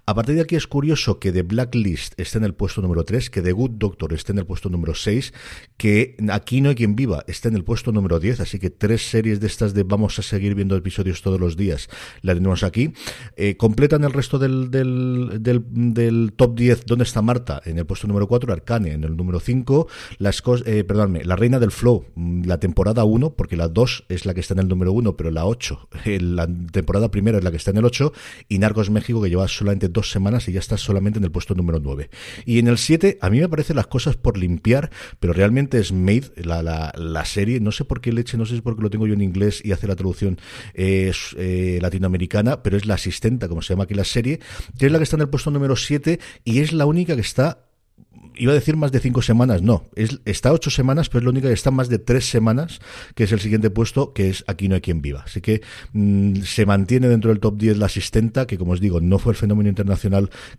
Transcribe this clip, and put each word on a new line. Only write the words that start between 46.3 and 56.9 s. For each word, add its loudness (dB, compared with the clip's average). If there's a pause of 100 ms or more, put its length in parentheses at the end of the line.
y 2
es 2
la 2
única 2
que 0
está, -2 (720)
iba 2
a 6
decir 2
más 0
de 2
cinco 0
semanas, 4
no, 2
es, -2
está 2
ocho 2
semanas, 2
pero 0
es 2
la 2
única 0
que 2
está 0
más 0
de 0
tres 0
semanas, 0 (340)
que 0
es 2
el 2
siguiente 2
puesto, 0
que 2
es -6
Aquí -2
no 4
hay 0
quien -2
viva. -8
Así -10
que, 0 (320)
mm, 2
se 0
mantiene 4